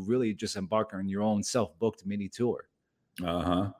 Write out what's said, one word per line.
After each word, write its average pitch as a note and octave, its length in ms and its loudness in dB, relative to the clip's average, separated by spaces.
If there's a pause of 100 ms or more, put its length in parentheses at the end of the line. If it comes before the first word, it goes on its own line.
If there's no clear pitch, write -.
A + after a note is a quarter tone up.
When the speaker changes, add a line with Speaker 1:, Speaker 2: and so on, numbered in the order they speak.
Speaker 1:
really A#2 280 2
just G2+ 240 -6
embark G#2+ 360 0
on G2 160 -4
your G2 140 0
own G#2+ 200 2
self-booked A2 640 0
mini G2+ 240 -4
tour. A#2 400 -2 (540)
Speaker 2:
Uh-huh. F2 560 2